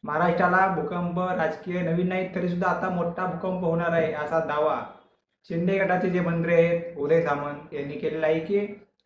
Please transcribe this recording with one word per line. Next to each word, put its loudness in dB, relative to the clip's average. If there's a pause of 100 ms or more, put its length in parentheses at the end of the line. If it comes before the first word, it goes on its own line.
महाराष्ट्राला 4
भूकंप -2
राजकीय -2
नवीन 0
नाहीत, -2
तरी -2
सुद्धा 0
आता 0
मोठा -2
भूकंप -4
होणार 0
आहे, 2
असा -2
दावा 0 (640)
शिंदे 0
गटाचे 2
जे 2
मंत्री 0
आहेत 2
उदय 2
सामंत -4
यांनी -6
केलेलं -2
आहे 2
की -2 (200)